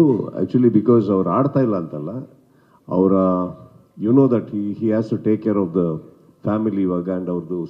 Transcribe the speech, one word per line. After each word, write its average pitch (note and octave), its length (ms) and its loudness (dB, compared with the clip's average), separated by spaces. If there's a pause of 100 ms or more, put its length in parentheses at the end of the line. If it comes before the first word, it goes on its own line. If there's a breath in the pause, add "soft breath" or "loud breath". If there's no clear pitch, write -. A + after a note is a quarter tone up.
(420)
actually A#2+ 360 2
because A2 280 4 (100)
ಅವ್ರು F#2 220 0
ಆಡ್ತಾ C3+ 300 0
ಇಲ್ಲ G#2 160 -2
ಅಂತಲ್ಲ, D2+ 280 -10 (840 soft breath)
ಅವರ, F#2+ 180 4 (880)
you A2 140 2
know C#3 160 8
that G#2 200 0
he, G#2 80 -4 (200)
he A2+ 140 0
has A2 180 0
to G#2 40 0 (100)
take G#2+ 180 2
care G#2 180 0
of E2+ 60 -2 (100)
the E2+ 80 2 (600)
family G#2 400 -2
ಇವಾಗ, F2+ 200 -4 (120)
and F2+ 140 -8
ಅವ್ರದ್ದು F2 240 -6 (120)